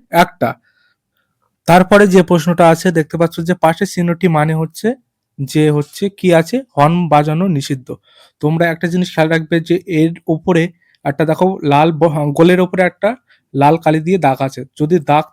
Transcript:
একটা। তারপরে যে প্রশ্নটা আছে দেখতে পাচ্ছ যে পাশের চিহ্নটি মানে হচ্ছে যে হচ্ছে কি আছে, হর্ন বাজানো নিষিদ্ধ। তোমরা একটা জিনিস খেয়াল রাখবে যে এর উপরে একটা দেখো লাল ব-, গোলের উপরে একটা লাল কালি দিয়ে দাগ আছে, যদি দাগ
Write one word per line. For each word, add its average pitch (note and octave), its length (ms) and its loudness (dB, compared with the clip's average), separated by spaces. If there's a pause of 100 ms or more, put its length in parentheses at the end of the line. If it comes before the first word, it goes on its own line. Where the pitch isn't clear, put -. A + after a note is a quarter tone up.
(100)
একটা। E3+ 440 -2 (1120)
তারপরে F#3 400 4
যে F#3 160 4
প্রশ্নটা E3+ 460 2
আছে E3 240 0
দেখতে D#3+ 260 -4
পাচ্ছ E3 220 -2
যে E3+ 140 -2
পাশের E3+ 320 -2
চিহ্নটি E3+ 420 -2
মানে D#3+ 260 0
হচ্ছে E3 400 -4 (460)
যে D3+ 300 0
হচ্ছে D3 380 -4
কি F3+ 260 0
আছে, E3 280 0 (140)
হর্ন E3 320 2
বাজানো D3+ 400 0
নিষিদ্ধ। C3+ 460 -6 (460)
তোমরা D#3+ 260 0
একটা E3 200 -4
জিনিস F3+ 280 -4
খেয়াল D#3+ 140 0
রাখবে E3 320 -2
যে E3+ 260 -2
এর E3 260 -2 (140)
উপরে E3 420 -2 (360)
একটা D3 200 -2
দেখো F#3 380 -2
লাল D3+ 300 2
ব-, D3 400 0
গোলের F3 280 4
উপরে F#3 220 -2
একটা G3+ 340 -4 (380)
লাল C#3+ 220 2
কালি D#3+ 240 -2
দিয়ে F3+ 180 -2
দাগ C#3 220 0
আছে, C3 240 -8 (160)
যদি D#3+ 180 0
দাগ D3 340 0